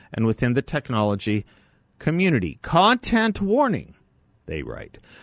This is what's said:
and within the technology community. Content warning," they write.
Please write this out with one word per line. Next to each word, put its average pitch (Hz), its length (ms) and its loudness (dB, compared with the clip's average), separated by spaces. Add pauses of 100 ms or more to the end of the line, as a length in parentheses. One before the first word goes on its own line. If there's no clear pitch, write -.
(120)
and 110 140 -2
within 120 300 0
the 127 80 0
technology 107 840 -2 (540)
community. 156 640 0
Content 220 760 2
warning," 202 540 0 (540)
they 78 160 -6
write. 55 340 -14 (260)